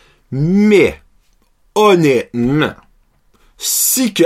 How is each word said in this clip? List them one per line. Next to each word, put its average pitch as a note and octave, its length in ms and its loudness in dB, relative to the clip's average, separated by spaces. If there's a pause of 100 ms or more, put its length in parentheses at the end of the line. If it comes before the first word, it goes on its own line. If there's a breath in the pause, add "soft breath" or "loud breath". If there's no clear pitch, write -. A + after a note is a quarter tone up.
(300 soft breath)
Mais, F3 680 0 (760)
honnêtement, C#3 1000 0 (840)
si - 560 -4
que - 140 0